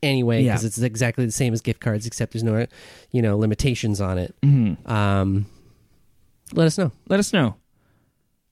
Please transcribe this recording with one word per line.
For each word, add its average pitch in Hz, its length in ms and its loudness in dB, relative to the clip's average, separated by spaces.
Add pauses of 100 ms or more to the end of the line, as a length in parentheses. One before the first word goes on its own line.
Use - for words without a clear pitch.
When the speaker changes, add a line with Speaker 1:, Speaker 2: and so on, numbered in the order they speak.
Speaker 1:
anyway 127 400 2
Speaker 2:
Yeah. 123 100 2
Speaker 1:
'cause 110 120 -2
it's 110 140 -4
exactly 120 460 -2
the 110 60 -2
same 120 220 0
as 113 80 -4
gift - 180 -4
cards, 110 280 -2
except - 260 -6
there's 113 100 -4
no, 113 220 0 (460)
you 127 100 0
know, 104 160 2
limitations 107 640 0
on 92 160 -2
it. - 260 -6
Speaker 2:
Mm-hmm. 127 480 2
Speaker 1:
Um, 98 540 0 (1080)
let 165 120 2
us 156 120 0
know. 175 140 -2 (160)
Speaker 2:
Let 190 120 2
us 208 120 -2
know. 127 240 2 (960)